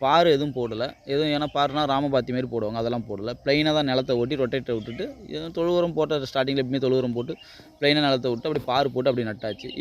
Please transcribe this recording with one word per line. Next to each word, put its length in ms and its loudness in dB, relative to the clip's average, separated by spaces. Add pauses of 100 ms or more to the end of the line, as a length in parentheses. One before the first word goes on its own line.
பாரு 340 6
எதுவும் 200 -2
போடல. 300 -4 (260)
எதுவும் 220 0
ஏன்னா 200 -2
பாருனா 280 0 (100)
ராமபாத்தி 420 0
மாதிரி 200 -2
போடுவாங்க, 280 -2
அதெல்லாம் 280 -2
போடல. 220 -6 (120)
பிளைனா 320 4
தான் 140 2
நிலத்தை 300 2
ஓட்டி 200 0
ரொட்டேட்டரை 380 -2
விட்டுட்டு, 260 -8 (300)
இது 220 -8
தொழு 200 0
உரம் 200 2
போட்ட 340 0
ஸ்டார்டிங்கில் 340 2
எப்பவுமே 200 -2
தொழு 160 4
உரம் 160 0
போட்டு 180 -4 (460)
பிளைனா 260 4
நிலத்தை 260 2
விட்டு 160 -4
அப்படி 200 -2
பாரு 260 2
போட்டு 180 2
அப்படி 180 0
நட்டாச்சு. 380 -8 (120)